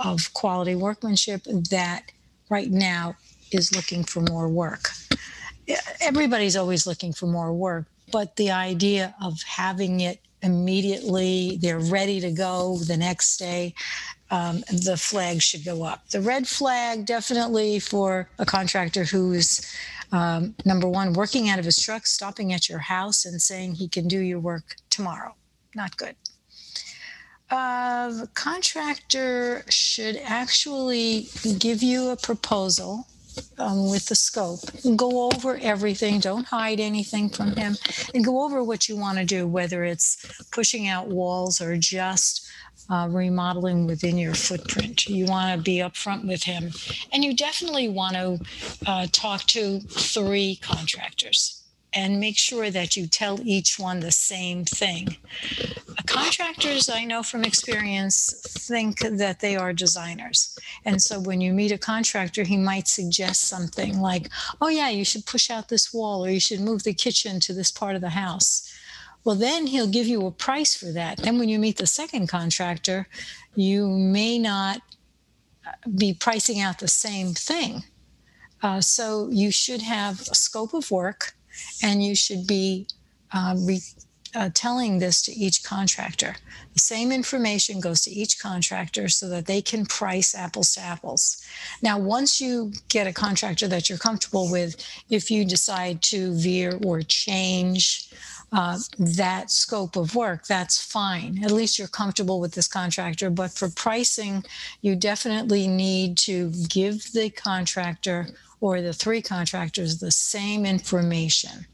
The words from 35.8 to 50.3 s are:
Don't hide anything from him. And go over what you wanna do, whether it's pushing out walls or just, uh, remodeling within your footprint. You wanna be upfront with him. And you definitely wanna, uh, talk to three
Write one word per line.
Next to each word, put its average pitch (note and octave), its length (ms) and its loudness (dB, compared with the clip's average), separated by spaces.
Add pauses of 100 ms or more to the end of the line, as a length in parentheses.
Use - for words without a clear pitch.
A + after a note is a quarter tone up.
Don't G3+ 280 0
hide A3 340 0
anything G#3 480 0
from G3+ 260 -2
him. G#3 220 0 (380)
And A#3 100 4
go B3+ 200 2
over C#4 200 0
what A3 240 0
you G#3+ 80 -6
wanna G3 280 0
do, F3+ 220 0
whether F3 380 -2
it's E3+ 320 0 (340)
pushing G#3+ 380 0
out F#3 200 -2
walls F3+ 520 0
or E3+ 160 -2
just, F#3 720 0 (400)
uh, F3 220 0
remodeling F3+ 760 2
within E3+ 300 0
your E3 180 0
footprint. - 760 -2
You F#3 180 2
wanna F#3 320 2
be F3 200 2
upfront G3 480 -4
with F3+ 180 -2
him. E3+ 280 -4 (400)
And C#4 120 4
you C#4 100 2
definitely C#4+ 540 0
wanna, F#3 500 0 (480)
uh, F#3 260 2
talk G3 360 0
to G3 320 0
three G3+ 760 0